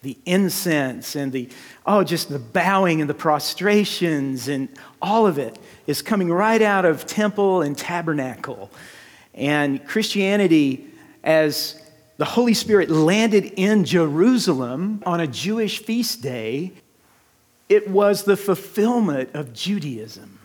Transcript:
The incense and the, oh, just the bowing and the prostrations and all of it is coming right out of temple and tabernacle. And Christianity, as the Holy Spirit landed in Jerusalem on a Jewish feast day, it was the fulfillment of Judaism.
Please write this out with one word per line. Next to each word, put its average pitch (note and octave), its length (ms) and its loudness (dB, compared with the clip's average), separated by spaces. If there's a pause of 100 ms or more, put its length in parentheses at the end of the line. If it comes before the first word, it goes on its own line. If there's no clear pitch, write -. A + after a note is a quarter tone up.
The C3+ 240 -12
incense D#3 880 -2
and C3+ 160 -4
the, B2+ 160 -6 (380)
oh, G3 180 4
just D#3+ 240 -4
the C#3 100 -6
bowing F3 600 0
and D3+ 100 -2
the D3 40 -2
prostrations D#3 1300 -2
and C3+ 220 -4 (340)
all G#3+ 240 2
of D#3 120 2
it A#2 200 -6 (300)
is D3 140 -4
coming F#3+ 280 0
right A3 320 4
out G3+ 220 4
of D#3+ 220 2
temple G3+ 560 2
and C#3+ 140 -2
tabernacle. C#3 920 -6 (640)
And C#3+ 500 -2
Christianity, F#3+ 1000 2 (380)
as D#3 580 0 (340)
the D3+ 80 -2
Holy A#3 300 2
Spirit G3 360 2
landed G3 680 2
in G3+ 280 2
Jerusalem E3+ 1200 0
on F3 160 -2
a E3 60 -2
Jewish G3 580 -4
feast A3+ 380 -4
day, B2+ 500 -6 (960)
it G#3 200 4
was G3+ 340 2
the G3 140 4
fulfillment G3 1000 0
of D3 180 -10
Judaism. A2+ 920 -8